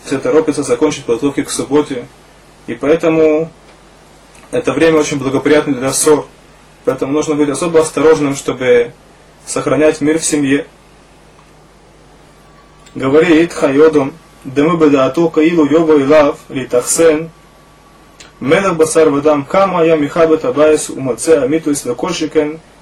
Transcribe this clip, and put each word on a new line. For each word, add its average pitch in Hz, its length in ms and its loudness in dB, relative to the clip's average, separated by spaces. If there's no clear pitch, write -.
все 139 140 -6
торопятся 151 440 0
закончить 139 400 -2
подготовки 139 400 -4
к 135 60 -10
субботе, 135 580 -4
и 120 80 -10
поэтому 160 800 0
это 127 200 -4
время 156 280 2
очень 147 180 -2
благоприятно 139 580 0
для 135 160 -4
ссор. 147 360 0
Поэтому 135 260 -4
нужно 151 240 -2
быть 147 140 0
особо 160 320 0
осторожным, 143 560 0
чтобы 123 560 0
сохранять 143 540 0
мир 156 180 0
в 160 60 -4
семье. 143 420 -2
Говорит 156 560 2
Хайодом: 147 600 2
"Демы 143 320 0
бедаату 143 520 2
каилу 160 360 2
йоба 156 340 2
илав 143 380 2
литахсен, 151 840 -2
мелах 170 380 0
басар 156 320 2
вадам 143 340 0
кама 185 400 0
я 160 140 2
михабет 156 480 0
абайс 151 440 2
умаце 135 520 -2
амиту 151 300 -2
из 139 140 -4
лакошикен 151 760 -4